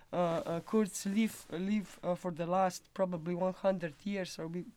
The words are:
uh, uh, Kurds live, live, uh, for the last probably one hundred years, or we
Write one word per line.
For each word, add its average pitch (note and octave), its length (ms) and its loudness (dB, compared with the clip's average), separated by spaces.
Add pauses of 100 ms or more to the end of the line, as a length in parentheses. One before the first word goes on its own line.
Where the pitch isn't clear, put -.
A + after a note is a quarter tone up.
(120)
uh, E3+ 340 2
uh, E3+ 140 -2
Kurds G#3+ 460 0
live, G#3 440 2
live, F#3+ 540 -2
uh, F3 100 2
for F3+ 160 -4
the E3 160 -2
last F3+ 360 2 (120)
probably F3 400 0
one F#3 180 0
hundred F3+ 420 0 (100)
years, G3 340 -4
or E3 80 -4
we E3+ 180 -4 (120)